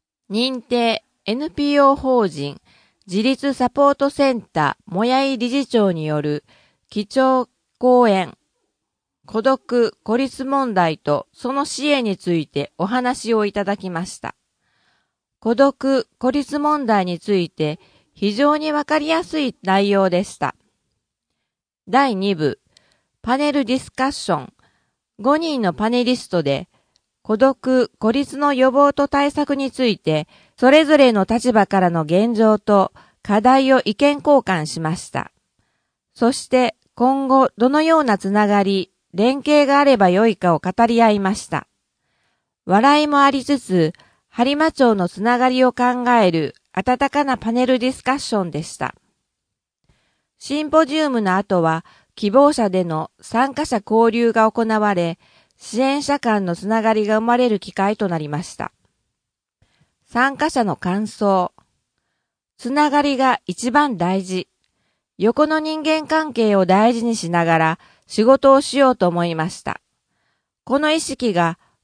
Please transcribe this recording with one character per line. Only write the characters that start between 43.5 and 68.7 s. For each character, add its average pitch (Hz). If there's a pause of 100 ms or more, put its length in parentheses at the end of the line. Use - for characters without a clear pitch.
つ、 175 (380)
播 262
磨 311
町 233
の 180
つ -
な 240
が 254
り 254
を 247
考 247
え 220
る 160 (160)
温 254
か 277
な 254
パ 226
ネ 247
ル 254
デ 247
ィ -
ス -
カ 254
ッ 277
シ -
ョ 196
ン 170
で 147
し -
た。 - (1400)
シ 302
ン 302
ポ 311
ジ 294
ウ 302
ム 240
の 190
後 190
は、 160 (320)
希 202
望 285
者 226
で 185
の 160 (100)
参 262
加 294
者 220
交 226
流 233
が 220
行 233
わ 214
れ、 175 (400)
支 -
援 277
者 285
間 214
の 170
つ 175
な 220
が 220
り 214
が 214
生 220
ま 240
れ 247
る 208
機 -
会 202
と 202
な 170
り 156
ま 147
し -
た。 - (1300)
参 262
加 294
者 254
の 190
感 202
想。 196 (1040)
つ 240
な 294
が 294
り 277
が 262
一 226
番 277
大 180
事。 185 (720)
横 240
の 311
人 311
間 311
関 311
係 214
を 190
大 208
事 226
に 233
し 175
な 170
が 165
ら 160 (280)
仕 -
事 269
を 269
し 254